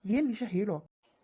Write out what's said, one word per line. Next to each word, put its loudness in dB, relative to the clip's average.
ಏನ್ 4
ವಿಷಯ -4
ಹೇಳು? -2